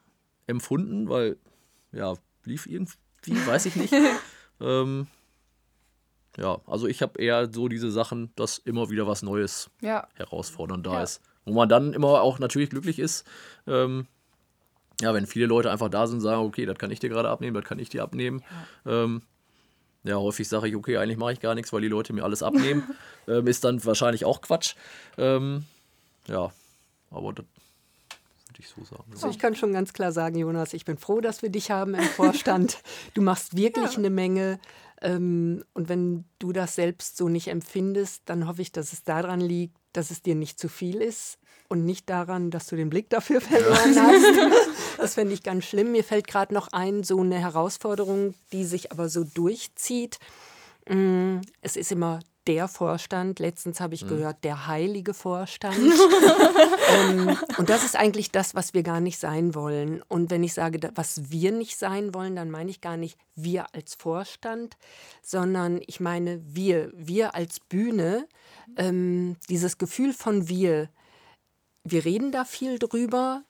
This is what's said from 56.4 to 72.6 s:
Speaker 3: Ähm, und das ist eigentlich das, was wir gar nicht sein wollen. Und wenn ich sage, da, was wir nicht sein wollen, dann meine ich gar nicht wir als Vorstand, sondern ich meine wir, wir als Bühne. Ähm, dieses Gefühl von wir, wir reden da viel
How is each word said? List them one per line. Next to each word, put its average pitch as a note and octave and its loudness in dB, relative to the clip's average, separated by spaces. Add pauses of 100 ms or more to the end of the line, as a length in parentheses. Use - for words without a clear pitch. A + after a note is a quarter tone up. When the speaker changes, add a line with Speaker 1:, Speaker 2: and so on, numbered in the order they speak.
Speaker 3:
Ähm, F#3+ 4 (200)
und E3+ 2
das A3+ 6
ist - -2
eigentlich G#3 2
das, F#3+ 0
was F#3 -4
wir F3+ 2
gar E3+ -2
nicht F3 -2
sein D#3+ 0
wollen. D3 -4
Und E3+ 0
wenn F3 0
ich E3+ -2
sage, E3 -2
da, D#3+ -6
was D3 -6
wir E3 0
nicht A3+ -6
sein G3 -4
wollen, F#3 -6
dann E3 -6
meine D#3+ -8
ich F#3 -14
gar E3+ -8
nicht E3 -10 (180)
wir F3 -6
als - -14
Vorstand, A3+ -8 (460)
sondern F3+ -2
ich - -18
meine F3 -4
wir, D#3+ 0
wir F3+ -2
als E3+ -6
Bühne. G#3+ 0 (480)
Ähm, F3+ 0 (100)
dieses F3+ -2
Gefühl B3+ -2
von G3+ -2
wir, E3+ 0 (960)
wir E3 0
reden A3 0
da B3+ -2
viel C4 -6